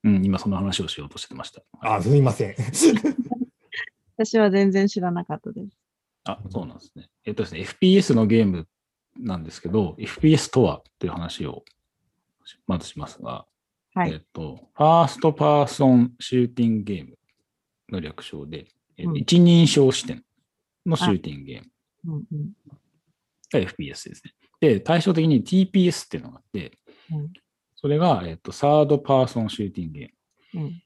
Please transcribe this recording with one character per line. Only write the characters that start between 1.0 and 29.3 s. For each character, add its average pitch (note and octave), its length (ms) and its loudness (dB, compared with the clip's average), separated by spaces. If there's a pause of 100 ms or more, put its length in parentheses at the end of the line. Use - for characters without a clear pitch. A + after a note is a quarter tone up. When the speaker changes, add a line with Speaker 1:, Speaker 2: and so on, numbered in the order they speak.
Speaker 1:
う C#2+ 40 -16
と - 100 -18
し - 80 -14
て - 80 -20
ま - 80 -14
し - 80 -16
た。 - 100 -20 (180)
Speaker 2:
あ、 A2 220 -2
す G2 80 -2
み C#3 140 6
ま B2 80 2
せ G#2 180 -4
ん。 - 80 -14
<laughs> - 1600 -2
Speaker 3:
私 A3+ 220 0
は G#3 100 4
全 G3 220 4
然 G3 160 2
知 G3+ 120 -4
ら F3+ 120 -2
な F3 120 -4
か - 120 -8
っ - 60 -14
た A3 100 -12
で G3+ 180 -14
す。 - 80 -20 (460)
Speaker 1:
あ、 G2 260 -10
そ F#2 140 -8
う - 20 -10
な - 80 -18
ん - 60 -20
で - 40 -20
す - 120 -20
ね。 - 160 -20 (120)
え G#2+ 80 -8
っ - 40 -8
と G#2+ 80 -4
で - 60 -6
す - 40 -16
ね、 E2 60 -10
エ F#2+ 60 -8
フ - 120 -14
ピ F#3 180 6
ー G3 40 8
エ - 20 4
ス C3+ 140 2
の A2+ 100 4
ゲ A2+ 160 4
ー G#2 60 2
ム E2+ 200 -4 (480)
な G2+ 220 -8
ん D#2+ 60 -12
で D#2+ 80 -14
す - 100 -20
け F2 80 -10
ど、 F#2+ 300 0
エ G#2+ 80 -10
フ - 140 -10
ピ D#3 80 6
ー D#3 40 8
エ C#3+ 40 4
ス - 120 -4
と C3 140 4
は D2+ 160 0
っ - 40 -20 (140)
て - 80 -8
い F2 40 -4
う - 20 -8
話 E2+ 340 -10
を - 180 -12 (1000)
ま F2+ 140 -4
ず - 80 -14
し - 100 -16
ま D3 80 -10
す - 160 -20
が、 A#2+ 240 -14 (500)
Speaker 3:
は F3+ 100 0
い。 D#2+ 80 -6
Speaker 1:
え D#2 40 -12
っ - 40 -18 (100)
と、 - 440 -14
フ D3 80 0
ァ E3 220 6
ー - 20 -4
ス - 120 -10
ト D#3 140 2
パ D3 300 2
ー B2+ 40 -2
ソ C3+ 260 2
ン B2 260 4
シ B2+ 220 -2
ュ - 40 2
ー A#2+ 80 -10
テ B2 80 -6
ィ A#2 100 0
ン A2 60 -2
グ G2+ 60 -6
ゲ G2+ 100 -8
ー C#2 160 -10
ム - 80 -20 (720)
の F#2+ 100 -8
略 D#2 220 -14
称 D2 240 -14
で、 D#2 220 -16 (300)
え - 40 -16
っ F3+ 40 -10
と、 E3+ 60 -2
Speaker 3:
う - 40 -4
ん。 - 20 -4
Speaker 1:
一 E3+ 220 4
人 E3+ 260 8
称 C3+ 260 4
視 - 140 -6
点 - 180 -12 (600)
の E3 100 0
シ F3 100 -2
ュ G2+ 80 2
ー F2 80 -2
テ D#2 100 -10
ィ C#2+ 60 -14
ン - 20 -16
グ C2+ 60 -18
ゲ B1+ 120 -16
ー - 60 -20
ム - 500 -16
Speaker 3:
あ、 - 0 -
う D3 60 -8
ん - 120 -12
う D#3 120 -8
ん。 F#3 80 -10 (1000)
Speaker 1:
が C#3 80 0
エ F#2 60 -2
フ - 100 -14
ピ - 100 -10
ー - 60 -14
エ - 40 -16
ス - 120 -18
で - 60 -18
す - 100 -20
ね。 - 120 -20 (260)
で、 A#2+ 180 4
対 E3 220 0
照 F#3+ 100 0
的 D#3+ 160 2
に C3+ 160 4
テ - 120 -4
ィ F#3+ 80 6
ー F#3 80 -2
ピ F#3 140 4
ー F3+ 40 2
エ - 20 0
ス - 140 -10
っ - 20 -20
て - 100 -10
い - 20 -10
う D#2+ 40 -14
の - 60 -16
が - 80 -20
あ - 20 -20
っ - 40 -20 (100)
て、 C#2+ 240 -12 (340)
Speaker 3:
う D#3 80 -8
ん。 D#3+ 140 -12 (420)
Speaker 1:
そ - 120 -8
れ D3 100 2
が、 D#3 280 2
え E2 80 -8
っ E2+ 40 -14
と、 - 140 -16
サ D3 320 2
ー - 20 4
ド D3 140 2
パ C3+ 240 2
ー B2+ 40 0
ソ A#2 160 -4